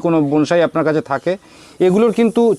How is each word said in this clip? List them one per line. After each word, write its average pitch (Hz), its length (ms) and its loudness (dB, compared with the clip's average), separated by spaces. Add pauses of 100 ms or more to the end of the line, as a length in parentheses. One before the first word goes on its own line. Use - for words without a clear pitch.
কোনো 165 120 0 (140)
বনসাই 151 360 0
আপনার 156 200 -4
কাছে 156 140 -2 (100)
থাকে, 151 220 -4 (540)
এগুলোর 214 320 2
কিন্তু 233 220 0 (180)